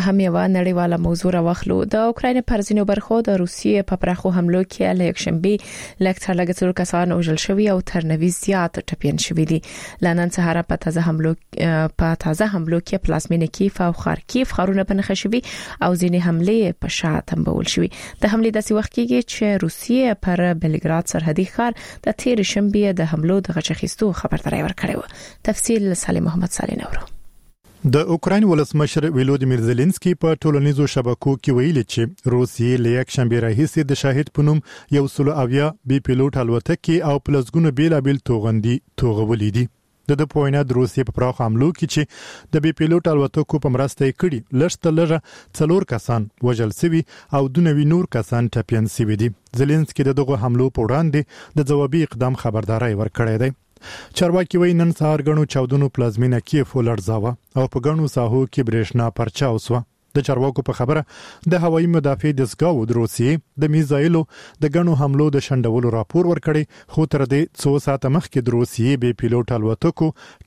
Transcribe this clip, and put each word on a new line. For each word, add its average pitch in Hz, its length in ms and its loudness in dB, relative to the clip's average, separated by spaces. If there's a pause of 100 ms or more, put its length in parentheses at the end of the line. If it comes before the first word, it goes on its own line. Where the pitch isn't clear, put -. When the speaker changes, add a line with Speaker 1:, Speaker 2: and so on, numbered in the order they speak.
Speaker 1:
هم 196 140 2
یوه 180 280 2
نړیواله 180 560 0
موضوع 170 300 0
راواخلو. 175 420 0 (160)
د 214 40 0 (120)
اوکراین 247 300 -2 (100)
پر 214 140 0
ځینو 208 240 0
برخو 208 320 0 (100)
د 202 140 2
روسیې 202 480 0
په 185 120 -2
پراخو 180 360 -2
حملو 175 260 2
کې 185 340 -2
له 180 120 2
یکشنبې 170 440 -2 (520)
لږ 185 180 0
تر 190 160 -2
لږه 180 200 0
څلور 180 200 2
کسان 180 320 0
وژل 170 320 0
شوي 202 300 2
او 185 40 2 (140)
تر 165 180 -2
نوي 160 280 0
زیات 185 420 -2
ټپیان 151 460 -4
شوي 160 260 0
دي. 160 80 0 (480)
له 170 120 2
نن 175 180 0
سهاره 170 340 0
په 160 40 0 (100)
تازه 165 200 0
حملو، 160 260 0 (720)
په 165 80 2 (160)
تازه 180 300 0
حملو 165 240 -2
کې - 260 -4
پلازمینه 160 420 0 (120)
کیف 196 260 0
او 170 60 2 (100)
خارکیف 247 560 -2
ښارونه 190 320 0
په 196 100 0
نښه 196 220 -2
شوي 233 200 -2 (420)
او 180 120 2
ځینې 175 320 2
حملې 175 540 2
په - 60 -6 (100)
شا 165 160 -2 (180)
تمبول 165 440 -2
شوي. 175 140 0 (320)
د - 120 2
حملې 226 240 0
داسې 214 220 -2
وخت - 180 -6
کېږي 247 220 0 (120)
چې - 140 -4 (180)
روسیې 233 640 0
پر 175 120 0 (260)
بلګراد 160 500 -2
سرحدي 160 380 0
ښار 233 260 -2
د - 280 -14 (120)
تېرې 226 320 0
شنبې 202 500 2
د 160 120 -2
حملو 165 340 2
د 170 100 -6
غچ 156 200 -2
اخیستو - 340 -2 (100)
خبرداری - 460 -4
ورکړی - 320 -6
و. - 20 -8 (480)
تفصیل 208 400 0
له 175 140 -2
سالم 175 280 0
محمد 175 280 -4
سالم - 300 -6
اورو. - 200 -4 (840)
Speaker 2:
د 156 200 2
اوکراین 185 340 2
ولسمشر 151 680 2
ویلودیمیر 131 540 2
زيلنسکي 143 440 2 (120)
په 160 180 2
ټولنیزو 143 440 2 (100)
شبکو 123 400 0
کې - 240 -2
ویلي 139 240 2 (100)
چې 120 400 -2
روسیې 123 500 2
له 120 140 2
یک 127 180 -4
شنبې 120 300 2
راهیسې 143 460 0
د 135 100 0
شاهد 139 340 0
په 147 120 2
نوم 151 120 4 (380)
یو 143 40 4 (120)
سلو 143 200 0 (100)
اویا 139 260 2 (220)
بي 139 60 2 (120)
پیلوټ 135 340 2
الوتکې 160 680 0
او 143 80 2
په 147 160 -2
لسګونو 131 440 0
بیلابیل 139 400 2 (120)
توغندي 113 440 0 (280)
توغولي 107 520 0
دي. 123 80 2 (480)
د 143 80 2
ده 151 140 0
په 151 100 2
وینا 139 240 2
د 123 120 0
روسیې 127 300 0
په - 80 -6
پراخو 123 280 0
حملو 117 340 2
کې 165 140 0
چې 151 80 2 (560)
د 147 100 0
بي 160 140 2
پیلوټ 165 320 2
الوتکو 143 520 0
په 131 120 0
مرسته 135 280 -2
یې 131 160 0
کړي، 151 180 0 (220)
لږ 175 100 2 (140)
تر 160 140 2
لږه 160 200 2 (420)
څلور 170 340 2
کسان 110 340 -2 (200)
وژل 113 320 0
سوي 165 220 2 (360)
او 139 80 2
دوه 165 220 2
نوي 147 260 2
نور 180 240 0
کسان 120 340 -2
ټپیان 110 440 -2
سوي 107 260 0
دي. 117 100 0 (300)
زيلنسکي 147 480 0
د 131 100 0
دغو 131 240 0
حملو 123 240 2
په 120 180 -2
وړاندې 147 340 0 (360)
د 143 160 2
ځوابي 143 360 2
اقدام 127 360 -2
خبرداری 110 480 0 (100)
ورکړی 110 400 0
دی. 135 80 0 (680)
چارواکي 180 440 2
وایي 175 180 4
نن 170 180 4
سهار 156 300 2
ګڼو 151 260 2
چاودنو 139 400 2
پلازمینه 120 460 0 (100)
کیف 147 240 0
ولړزاوه 110 580 0 (300)
او - 20 2 (120)
په 131 100 -4
ګڼو 156 300 0
ساحو 123 260 2
کې 131 260 -2
برېښنا 113 400 0 (120)
پرچاو 117 440 0
سوه. 120 160 0 (360)
د 143 120 0
چارواکو 131 400 0
په 127 120 -4
خبره 147 220 0 (520)
د 175 100 2
هوایي 165 320 2
مدافع 143 460 0
دستګاوو 135 500 0
د 117 80 0
روسیې 135 640 -2
د 151 120 2
میزایلو 156 460 2 (400)
د 147 140 0
ګڼو 170 260 2
حملو 143 340 2
د 131 120 0
شنډولو 120 500 2
راپور 170 320 0
ورکړی، 156 340 0 (300)
خو 156 120 2 (100)
تر 139 100 0
دې 139 160 2 (200)
څو 139 120 2 (120)
ساعته 135 320 0
مخکې - 280 -2
د 120 100 0
روسیې 123 460 0
بې 120 100 2 (100)
پیلوټ 117 260 0 (100)
الوتکو 113 520 0 (380)